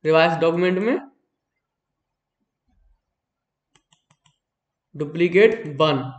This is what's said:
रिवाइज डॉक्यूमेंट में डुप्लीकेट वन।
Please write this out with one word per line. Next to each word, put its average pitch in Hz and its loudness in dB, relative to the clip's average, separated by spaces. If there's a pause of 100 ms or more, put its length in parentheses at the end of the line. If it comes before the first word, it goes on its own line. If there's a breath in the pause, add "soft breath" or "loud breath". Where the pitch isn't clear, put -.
रिवाइज 160 2
डॉक्यूमेंट 175 0
में 240 -2 (4000)
डुप्लीकेट 170 0 (140)
वन। 147 0 (160)